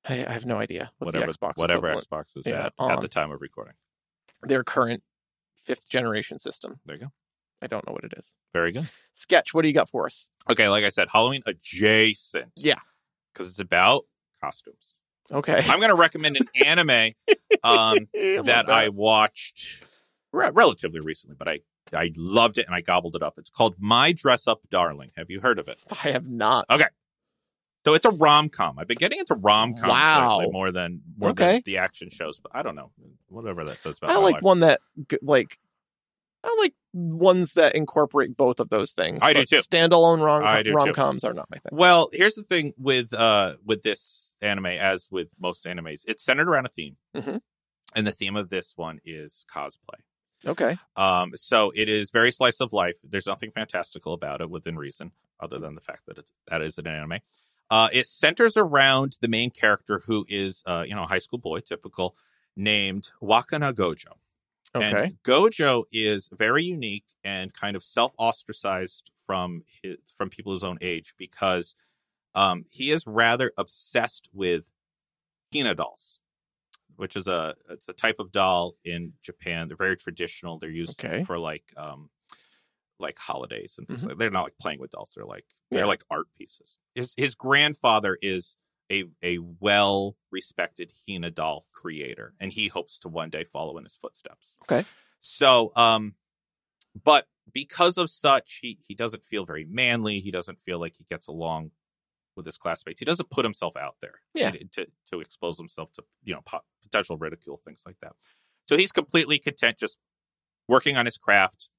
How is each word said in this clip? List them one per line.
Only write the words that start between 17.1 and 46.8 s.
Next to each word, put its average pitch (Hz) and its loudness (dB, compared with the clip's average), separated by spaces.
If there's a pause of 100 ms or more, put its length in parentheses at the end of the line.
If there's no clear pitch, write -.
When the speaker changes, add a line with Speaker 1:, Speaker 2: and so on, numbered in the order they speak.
Speaker 2:
um, - 4
Speaker 1:
I 190 0
love - -4
Speaker 2:
that 117 4
I 113 4
Speaker 1:
that. 101 -4
Speaker 2:
watched - 0 (480)
re-, 208 2
relatively 107 2
recently, 76 -12
but 76 -10
I, 76 -4 (340)
I 85 0
loved 101 4
it 98 -2
and 90 -6
I 90 -2
gobbled 87 0
it 82 -6
up. 78 -6
It's - -20
called 107 2
My 117 4
Dress 135 2
Up 110 -2
Darling. 78 -2
Have 85 -14
you 95 -10
heard 110 2
of - -12
it? - -14 (120)
Speaker 1:
I 151 -4
have 131 -4
not. 117 2
Speaker 2:
Okay. 139 6 (960)
So 151 6
it's 165 4
a 226 8
rom-com. 147 4
I've 85 -10
been 117 -4
getting 196 0
into 339 -2
rom-coms 110 2
Speaker 1:
Wow. 131 4
Speaker 2:
lately 87 0
more 95 -2
than, 87 -6 (160)
more 107 0
Speaker 1:
Okay. 185 4
Speaker 2:
than 247 0
the 95 -4
action 90 -4
shows, 78 -10
but - -20
I 131 -6
don't 104 -6
know. 67 -20 (360)
Whatever 95 -10
that 73 -10
says - -12
about - -4
Speaker 1:
I 330 4
Speaker 2:
my 190 4
Speaker 1:
like 190 6
Speaker 2:
life. 151 -4
Speaker 1:
one 185 6
that, 160 6 (280)
g-, - -4
like, 139 2 (840)
I 466 -2
like 392 2 (180)
ones 175 2
that 160 6
incorporate 143 0
both 123 2
of 117 -2
those 101 0
things, 90 -2
Speaker 2:
I 147 6
do 143 6
Speaker 1:
but 131 -2
Speaker 2:
too. 156 6
Speaker 1:
standalone 165 6
rom-, 151 4
Speaker 2:
I 110 4
do 107 0
too. 104 4
Speaker 1:
rom-coms 135 2
are - -2
not - -12
my - -16
thing. - -14
Speaker 2:
Well, 175 6
here's 202 2
the 214 -16
thing 160 -2
with, 127 0
uh, 104 4
with 107 -2
this - -6
anime, 101 -2
as 90 -2
with 87 -6 (120)
most 90 -6
animes, 82 -12
it's - -8
centered 139 0
around 139 0
a - -12
theme. 73 -14 (200)